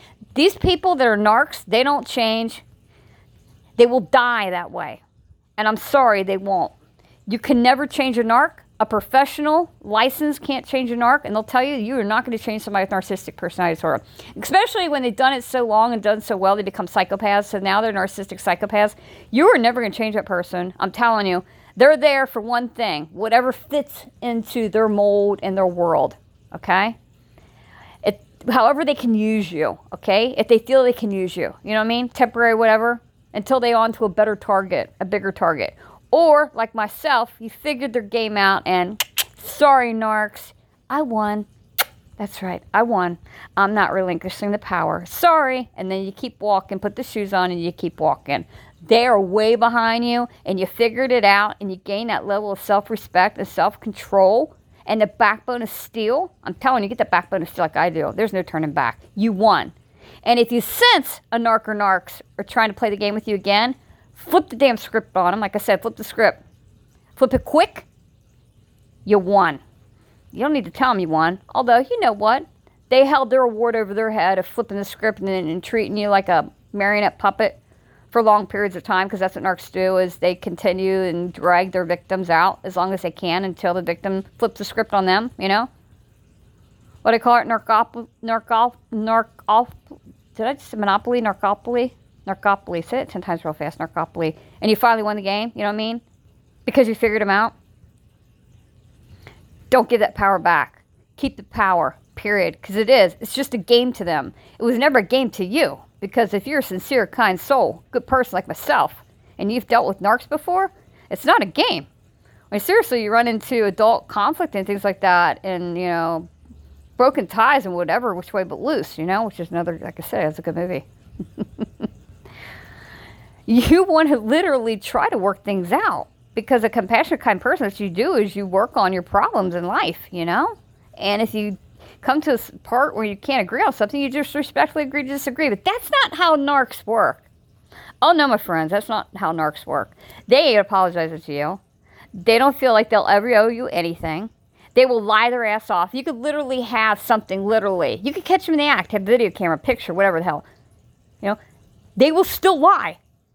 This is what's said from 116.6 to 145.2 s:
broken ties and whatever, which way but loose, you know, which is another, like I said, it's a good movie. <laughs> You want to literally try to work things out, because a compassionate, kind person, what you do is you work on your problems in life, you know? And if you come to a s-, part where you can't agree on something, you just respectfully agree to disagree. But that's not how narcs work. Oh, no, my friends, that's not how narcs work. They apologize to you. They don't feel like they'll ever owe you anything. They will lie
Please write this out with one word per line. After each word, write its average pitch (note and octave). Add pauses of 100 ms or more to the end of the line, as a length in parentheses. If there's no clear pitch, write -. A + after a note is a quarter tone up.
broken B3+
ties A#3+
and F3+
whatever, F3+
which -
way F#3+
but -
loose, C4
you D#3
know, G3
which G#3
is E3+
another, E3+
like -
I E3
said, -
it's D#3
a -
good E3
movie. F3+ (520)
<laughs> - (1800)
You D4+
want D#4+
to C4+
literally A#3
try -
to -
work G3
things F#3+
out, A3 (260)
because A3+
a A3
compassionate, A#3
kind G3
person, D4
what G3
you G3+
do A3+
is G#3
you G3+
work F#3+
on F#3+
your F3+
problems G3
in F3
life, F3+ (140)
you F3
know? C4 (440)
And G3+
if A3
you G#3 (440)
come C#4+
to D4+
a C4
s-, - (100)
part C4
where A3
you G3+
can't C4+
agree A#3
on E4
something, A3+
you C#4
just C#4+
respectfully D4+
agree C#4
to C4
disagree. C#4
But G3+
that's A4
not A#4+
how E4
narcs C#4
work. G3+ (800)
Oh, D#4+
no, D4+
my A#3
friends, D#3+
that's G3+
not A3
how E3
narcs D#3
work. C3+ (320)
They C4+
apologize F3
to D3
you. D3+ (540)
They A3+
don't C4+
feel B3+
like A3
they'll G#3+
ever A3
owe A3
you A#3
anything. E3+ (460)
They B3+
will A#3+
lie G#3+